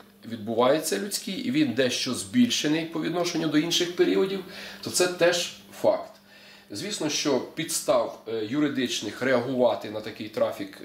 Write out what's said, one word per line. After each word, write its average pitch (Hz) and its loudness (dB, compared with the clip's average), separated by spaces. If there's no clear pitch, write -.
відбувається 117 2
людський, 202 -6
і - -4
він 139 2
дещо 127 0
збільшений 123 2
по 160 -4
відношенню 165 0
до 147 2
інших 170 0
періодів, 185 2
то - -8
це 180 2
теж 175 2
факт. 101 2
Звісно, 156 -4
що 139 2
підстав, - -2
е, 110 -2
юридичних 123 -2
реагувати 123 2
на 107 -6
такий 107 -10
трафік, 113 -4